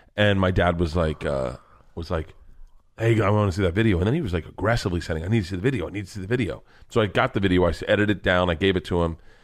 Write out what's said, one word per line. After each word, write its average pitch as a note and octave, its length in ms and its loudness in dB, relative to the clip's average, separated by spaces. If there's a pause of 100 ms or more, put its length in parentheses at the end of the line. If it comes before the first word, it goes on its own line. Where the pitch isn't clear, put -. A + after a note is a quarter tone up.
(160)
And G#2 240 2
my F#2 100 2
dad F2 300 0
was E2 160 -2
like, D#2 280 -2
uh, C2+ 320 -4 (380)
was E2+ 160 -12
like, E2 240 -6 (640)
"Hey, A2+ 220 2
I G2+ 100 2
wanna G#2 220 2
see G2 100 -2
that E2+ 120 0
video." G#2+ 240 2
And F2+ 100 2
then B2+ 60 0
he F3 60 -2
was, G#2 120 -4
like, E2+ 140 -4
aggressively G2 540 -2
saying, D#2+ 240 -6
"I F2+ 40 -6
need A2 160 2
to E2+ 60 -8
see G2 60 -6
the F2 60 -6
video. A2 240 -2
I D#2 40 -12
need G2 160 -8
to - 40 -20
see G2+ 100 -14
the F#2 60 -10
video." G#2+ 360 -4 (260)
So A#2 120 2
I G#2+ 60 4
got B2 280 0
the G#2+ 60 0
video. F2+ 240 4
I E2+ 60 4
s-, - 160 -6
edited G2+ 320 2
it - 60 -16
down. F2+ 260 2
I E2 40 0
gave F#2 220 2
it F2+ 100 -2
to F2 180 0
him. E2 140 -4 (260)